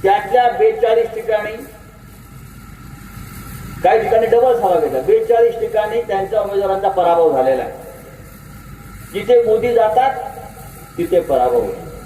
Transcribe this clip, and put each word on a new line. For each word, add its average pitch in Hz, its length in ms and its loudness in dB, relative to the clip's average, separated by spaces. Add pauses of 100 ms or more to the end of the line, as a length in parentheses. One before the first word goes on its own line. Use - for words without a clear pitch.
त्यातल्या 247 480 2
बेचाळीस 226 560 2
ठिकाणी, 214 500 -4 (2250)
काही 214 200 4
ठिकाणी 226 240 2
डबल 233 320 4
सभा 185 220 2
घेतल्या. 131 220 -2
बेचाळीस 226 520 4
ठिकाणी 214 480 -2
त्यांच्या 202 380 -2
उमेदवारांचा 196 480 -2
पराभव 170 440 2
झालेला 131 300 0
आहे. - 100 -8 (1400)
जिथे 233 280 4
मोदी 233 320 2
जातात 247 460 2 (760)
तिथे 175 220 2
पराभव 123 400 2
होतो. - 260 -6 (200)